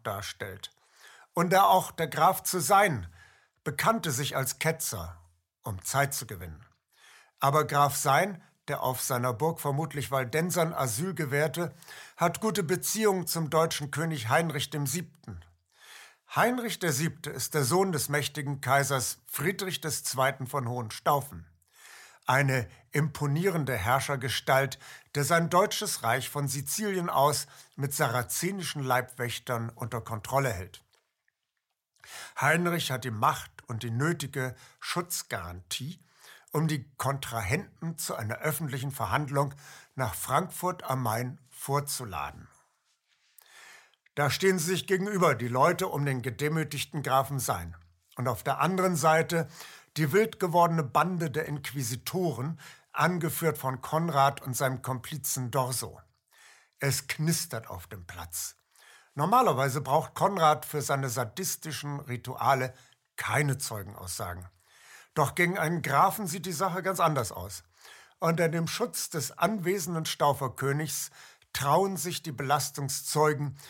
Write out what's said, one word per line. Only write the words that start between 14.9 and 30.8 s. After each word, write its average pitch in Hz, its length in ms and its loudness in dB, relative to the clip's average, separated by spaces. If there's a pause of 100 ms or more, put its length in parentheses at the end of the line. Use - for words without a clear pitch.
Heinrich 233 440 2
der 175 120 0
Siebte 147 380 -2
ist - 240 -6
der 151 100 2
Sohn 180 280 2
des 143 180 -2
mächtigen 143 520 -4
Kaisers 135 640 2
Friedrich 185 540 -4
des 151 220 -4
Zweiten 135 420 0
von 123 220 -4
Hohenstaufen. 123 800 -2 (800)
Eine 131 420 4 (220)
imponierende 147 840 0
Herrschergestalt, 131 1000 2 (380)
der 143 80 2
sein 170 260 4
deutsches - 540 2
Reich 120 260 2
von 143 180 -2
Sizilien 175 640 -2
aus 143 380 4 (280)
mit 139 180 -2
sarazenischen 147 920 -2
Leibwächtern 120 880 -2
unter 113 300 -8
Kontrolle 127 520 -2
hält. 90 300 -10 (1600)